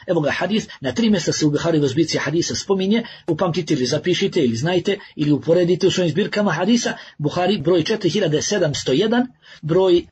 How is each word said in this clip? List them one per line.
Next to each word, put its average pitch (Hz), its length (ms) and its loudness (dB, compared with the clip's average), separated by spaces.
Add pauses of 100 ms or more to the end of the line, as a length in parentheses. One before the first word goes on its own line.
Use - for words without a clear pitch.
Evo 170 140 0
ga 143 100 0
hadis, 190 380 -2 (120)
na 131 120 -6
tri 226 180 2
mjesta 196 220 0
se - 140 0
u 151 40 4
Buhari 147 380 0
zbici 147 300 0
hadisa 147 360 -2
spominje. 196 500 0 (220)
Upamtite 165 480 0
ili 127 120 0
zapišite 165 540 0
ili 120 160 0
znajte 175 420 0 (180)
ili 147 160 0
uporedite 170 540 2
u 170 80 4
svojim 180 160 0
zbirkama 202 420 0
hadisa, 208 400 0 (260)
Buhari 180 400 0
broj 165 260 2
četiri 208 260 -2
hiljade 156 320 0
sedamsto 156 500 -2
jedan, 226 340 2 (360)
broj 175 500 2